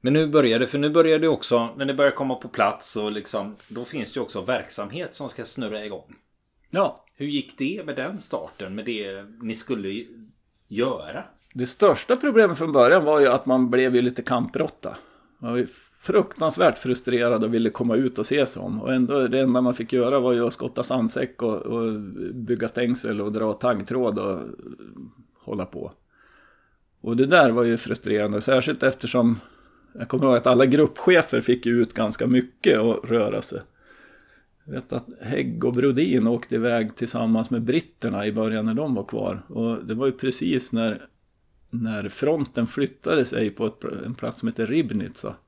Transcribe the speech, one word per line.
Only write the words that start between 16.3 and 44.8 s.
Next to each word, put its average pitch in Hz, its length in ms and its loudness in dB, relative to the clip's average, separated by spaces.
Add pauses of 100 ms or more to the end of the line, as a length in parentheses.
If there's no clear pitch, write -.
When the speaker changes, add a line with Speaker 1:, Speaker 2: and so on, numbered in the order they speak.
Speaker 2:
frustrerad 120 680 0
och 113 100 -2
ville 113 160 2
komma 117 260 0
ut 123 240 0
och 110 60 -2
se 139 200 2
sig - 180 -8
om. 104 180 -6
Och 123 120 -2
ändå, 127 340 2
det 131 120 0
enda 127 220 2
man 123 120 2
fick 120 200 -6
göra 127 260 2
var 127 140 2
ju 120 140 2
att - 60 -2
skotta 123 300 -6
sandsäck 127 580 -2
och, 110 140 0
och 110 460 -4 (320)
bygga 117 340 -4
stängsel 117 540 -2
och 104 100 -4
dra 110 220 -2
taggtråd 113 680 -2
och 98 220 -4 (1000)
hålla 101 220 -8
på. - 260 -12 (1080)
Och 117 160 -4
det 131 80 4
där 147 260 8
var 120 120 4
ju 117 140 4
frustrerande, 104 640 -2
särskilt 131 420 0
eftersom 120 560 2 (580)
jag - 120 -10
kommer 127 160 0
ihåg 131 100 6
att 117 120 2
alla 127 180 6
gruppchefer 147 760 4
fick 123 240 0
ju 120 160 4
ut 113 120 0
ganska 113 340 -2
mycket 123 520 2
att 113 300 0
röra 107 320 0
sig. - 200 -8 (1040)
Jag - 80 -14
vet 127 200 -10
att 127 120 -8 (160)
Hägg 117 440 -4
och 123 80 0
Brodin 127 540 2
åkte 117 280 -2
iväg 113 400 0
tillsammans 113 560 0
med 120 100 0
britterna 113 640 -2
i 107 60 -2
början 110 340 -2
när 113 80 0
de 139 220 -2
var 101 80 -4
kvar. 98 440 -6
Och 113 380 -4
det 98 80 -6
var 120 120 -2
ju 131 60 2
precis 127 640 -2
när, 110 320 -2 (640)
när 110 400 -6
fronten 135 580 -2
flyttade 143 580 -2
sig 113 240 -2
på 110 160 -4
ett, - 180 -6 (220)
en 127 100 -8
plats - 240 -8
som - 80 -4
heter 113 200 -4
Ribnica. 107 680 -4 (120)